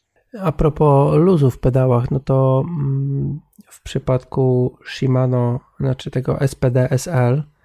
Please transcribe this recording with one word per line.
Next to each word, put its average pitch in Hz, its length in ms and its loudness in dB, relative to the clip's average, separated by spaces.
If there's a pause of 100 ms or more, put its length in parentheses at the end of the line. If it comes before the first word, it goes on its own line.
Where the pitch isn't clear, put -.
(420)
A 175 100 -2
propos 147 640 2
luzu 156 340 4
w - 80 -8
pedałach, 127 520 2
no 139 80 -2
to, 135 480 0
mm, 139 720 -4 (320)
w - 100 -20
przypadku 127 960 -2 (120)
Shimano, 127 720 0 (200)
znaczy 135 320 -4
tego 135 300 -4
S 139 140 -2
P 131 160 0
D 127 200 2
S 131 160 -2
L, 135 360 0 (220)